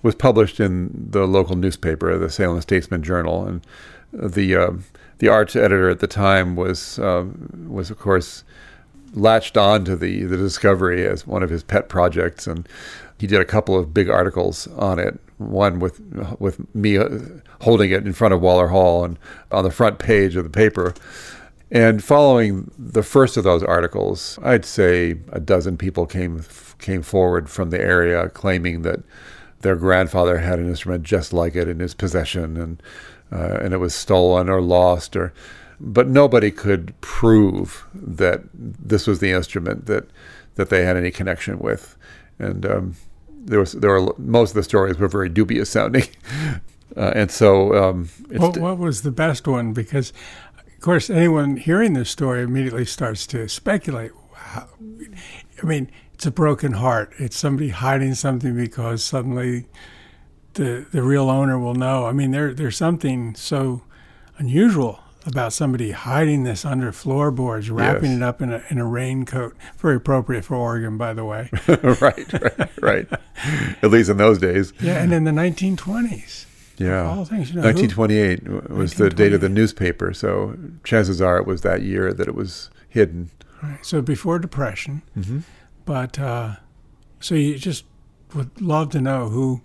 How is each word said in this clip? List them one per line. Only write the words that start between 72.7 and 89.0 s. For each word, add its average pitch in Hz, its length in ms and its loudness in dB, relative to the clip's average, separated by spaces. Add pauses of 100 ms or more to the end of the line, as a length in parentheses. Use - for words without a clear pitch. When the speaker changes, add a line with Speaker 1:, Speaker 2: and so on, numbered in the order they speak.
Speaker 1:
right. - 280 0 (760)
At 107 80 4
least 113 180 6
in 101 80 2
those 104 220 6
days. 92 420 0
Speaker 2:
Yeah, 170 220 0
and 175 100 2
in 160 120 2
the 156 80 0
nineteen 180 440 -2
twenties. 214 720 -8 (340)
Speaker 1:
Yeah. 92 300 0
Speaker 2:
Of 185 80 -4
all 185 60 -6
things, 160 260 -6
you 175 60 -6
know, 170 60 -2
who 113 100 2
Speaker 1:
Nineteen 160 180 2
twenty-eight 98 800 0
was 92 240 -4
the 95 160 4
date 98 220 4
of 95 80 2
the 95 80 0
Speaker 2:
Nineteen - 0 -
twenty-eight. 98 40 0
Speaker 1:
newspaper, 92 600 0
so 98 420 -4 (280)
chances 98 360 2
are 90 160 4
it 95 80 0
was 95 180 -6
that 98 200 0
year 95 300 -2
that - 160 -4
it - 80 -8
was - 340 -10 (180)
hidden. 85 440 0 (280)
Speaker 2:
Right, 143 240 -14
so 156 160 -2
before 160 380 -2
Depression. 143 640 -8 (160)
Speaker 1:
Mm-hmm. 107 220 -6 (440)
Speaker 2:
But, 131 360 -6
uh, 117 320 -6 (640)
so - 160 -6
you 147 240 0
just 156 260 -8 (480)
would 139 280 -8
love 156 300 -2
to 147 100 -2